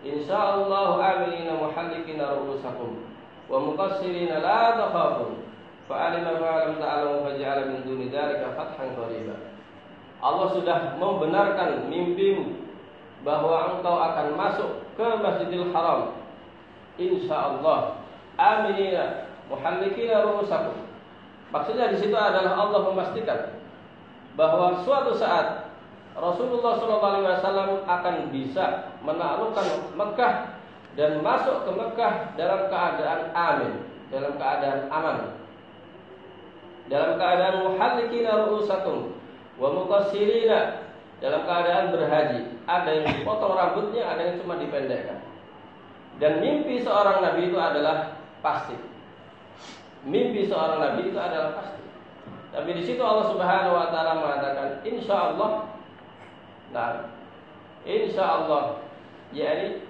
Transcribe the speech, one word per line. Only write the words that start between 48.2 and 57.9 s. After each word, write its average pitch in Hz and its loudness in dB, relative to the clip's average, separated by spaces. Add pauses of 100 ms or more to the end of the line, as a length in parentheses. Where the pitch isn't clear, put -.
pasti. - -2 (1300)
Mimpi 202 2
seorang 160 0
nabi 175 0
itu - -4
adalah 160 -2
pasti. - -10 (720)
Tapi 160 -4
di 175 -4
situ 247 -2
Allah 214 4
Subhanahu 180 4
wa 165 2
taala 160 2
mengatakan, 139 0 (180)
"Insyaallah." 208 0 (1120)
Nah, 117 -4 (800)
insyaallah, 160 0 (520)